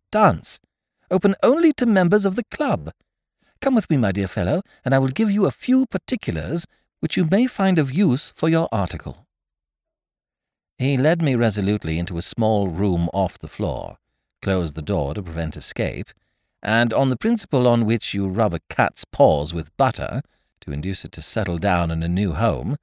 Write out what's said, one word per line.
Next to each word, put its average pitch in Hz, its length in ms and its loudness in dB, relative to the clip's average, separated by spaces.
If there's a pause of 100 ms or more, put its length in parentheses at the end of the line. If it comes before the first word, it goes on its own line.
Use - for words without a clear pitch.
(100)
dance, 190 480 2 (520)
open 196 320 2
only 302 320 6
to 240 120 -2
members 196 380 4
of 190 120 0
the 240 80 -6
club. 165 480 -4 (680)
Come 262 140 2
with - 160 0
me, 147 80 4
my 101 140 2
dear 98 160 -2
fellow, 107 340 0 (220)
and 127 100 2
I 135 40 4
will 135 100 2
give 208 220 0
you 202 140 2
a 135 60 2
few 262 360 0
particulars 170 800 -4 (340)
which - 160 -4
you 185 80 4
may 202 220 2
find 190 320 2
of 135 140 0
use 147 420 2
for 165 140 0
your 165 240 2
article." - 540 -6 (1500)
He 135 180 0
led 160 240 2
me 143 140 2
resolutely 101 640 0
into 85 180 -4
a 85 60 -2
small 107 460 0
room 87 440 0
off 95 260 -2
the 78 100 -14
floor, 60 500 -6 (420)
closed 90 360 -2
the 78 160 -6
door 73 200 -2
to 95 100 -8
prevent 82 340 -6
escape, - 540 -6 (520)
and 113 320 0
on 135 160 2
the 123 80 -2
principle 180 480 0
on 117 180 4
which 113 300 -2
you 98 140 -2
rub 95 260 0
a 80 60 -6 (100)
cat's - 340 -2
paws 78 480 2
with 82 240 -8
butter 131 460 -2 (380)
to - 120 -10
induce 90 320 -6
it - 80 -16
to - 80 -12
settle 92 380 -2
down 87 320 0
in 82 120 -2
a 85 60 -2
new 92 240 0
home, 90 500 -2